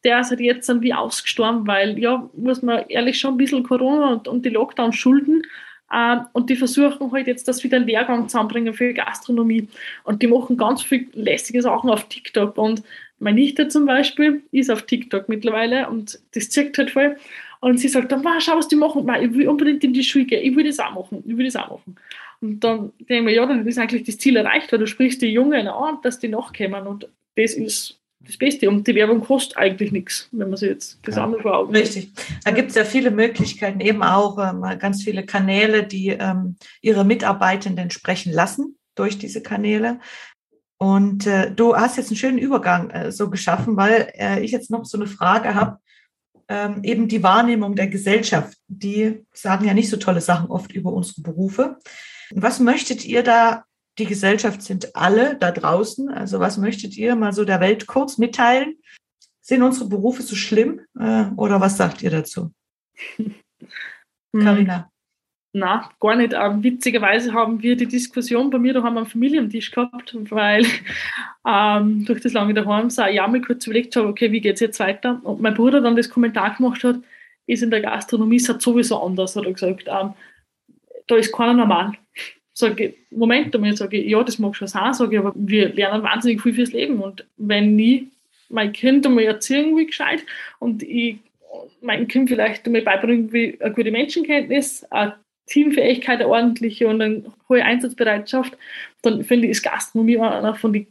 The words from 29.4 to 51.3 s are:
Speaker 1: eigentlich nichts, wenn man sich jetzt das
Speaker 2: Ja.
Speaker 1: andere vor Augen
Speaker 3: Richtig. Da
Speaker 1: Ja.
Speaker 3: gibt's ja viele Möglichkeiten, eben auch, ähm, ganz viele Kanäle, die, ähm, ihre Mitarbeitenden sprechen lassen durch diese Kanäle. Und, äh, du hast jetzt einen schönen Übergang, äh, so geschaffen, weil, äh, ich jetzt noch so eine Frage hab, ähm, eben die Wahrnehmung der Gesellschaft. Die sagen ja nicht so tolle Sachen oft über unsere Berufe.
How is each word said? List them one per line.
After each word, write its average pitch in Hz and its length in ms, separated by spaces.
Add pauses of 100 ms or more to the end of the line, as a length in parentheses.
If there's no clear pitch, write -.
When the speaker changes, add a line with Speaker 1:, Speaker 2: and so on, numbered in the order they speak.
Speaker 1:
eigentlich 196 340
nichts, - 400
wenn 202 180
man 190 80
sich 196 120
jetzt - 340
das 214 120
Speaker 2:
Ja. 208 80
Speaker 1:
andere 220 180
vor 220 160
Augen - 180
Speaker 3:
Richtig. 202 360 (320)
Da 208 80
Speaker 1:
Ja. 220 40
Speaker 3:
gibt's - 200
ja 220 80
viele 247 280
Möglichkeiten, 208 680
eben 208 240
auch, 196 360
ähm, 185 220 (180)
ganz 202 240
viele 190 220
Kanäle, 202 580
die, 196 260
ähm, 185 480 (240)
ihre 202 240
Mitarbeitenden 196 840
sprechen 180 420
lassen 196 440 (180)
durch 202 220
diese 214 240
Kanäle. 214 580 (800)
Und, 196 500
äh, 196 240
du 233 240
hast 240 220
jetzt - 120
einen 214 80
schönen 262 200
Übergang, 180 520
äh, 175 220
so 208 180
geschaffen, 185 480
weil, 214 400
äh, 196 260
ich 214 80
jetzt 247 200
noch 226 140
so - 120
eine 208 100
Frage 202 480
hab, 202 240 (680)
ähm, 202 340
eben 226 240
die 214 160
Wahrnehmung 208 520
der 196 120
Gesellschaft. 202 720 (100)
Die 208 680
sagen 196 320
ja 196 80
nicht 208 160
so - 80
tolle 175 240
Sachen 170 280
oft - 240
über 175 180
unsere 175 300
Berufe. 190 560 (540)